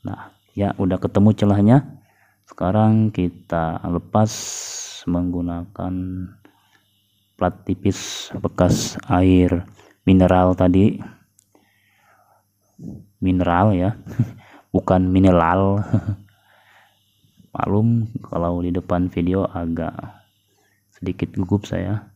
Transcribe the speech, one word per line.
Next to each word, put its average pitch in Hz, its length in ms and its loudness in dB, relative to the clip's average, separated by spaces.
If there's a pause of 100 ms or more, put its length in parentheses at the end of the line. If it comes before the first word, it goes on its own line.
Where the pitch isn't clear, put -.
Nah, - 320 -14 (240)
ya, 101 160 -2
udah 92 240 -2
ketemu 101 400 2
celahnya. 104 400 4 (720)
Sekarang 110 640 2
kita 85 720 -4
lepas 107 480 0 (720)
menggunakan 87 880 -6 (1400)
plat 90 240 -2
tipis - 720 -6 (100)
bekas - 640 0
air 90 560 4 (400)
mineral 92 560 4
tadi. 95 400 2 (2250)
Mineral, 92 540 2
ya, 92 180 0 (400)
<laughs> - 400 -16
bukan 92 380 2
mineral. 95 720 4 (720)
<laughs> - 1000 -20
Maklum 110 560 0 (160)
kalau 87 380 -4
di 87 100 -2
depan 90 380 -2
video 90 340 0
agak 82 480 -6 (960)
sedikit - 460 -8
gugup 101 320 -2
saya. 92 480 -8